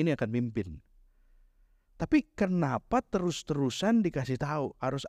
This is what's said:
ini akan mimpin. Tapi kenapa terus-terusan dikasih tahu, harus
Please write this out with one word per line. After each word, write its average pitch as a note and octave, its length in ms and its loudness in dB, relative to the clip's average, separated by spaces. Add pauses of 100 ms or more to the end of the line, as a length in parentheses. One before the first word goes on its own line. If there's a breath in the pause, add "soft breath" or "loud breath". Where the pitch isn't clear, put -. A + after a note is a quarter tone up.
ini E3 80 2
akan B2 160 -2
mimpin. A2 560 -4 (1120)
Tapi C4 240 4 (160)
kenapa F3+ 640 0
terus-terusan F3 1040 0
dikasih C3 320 -2
tahu, D3 400 -4
harus C3+ 300 -4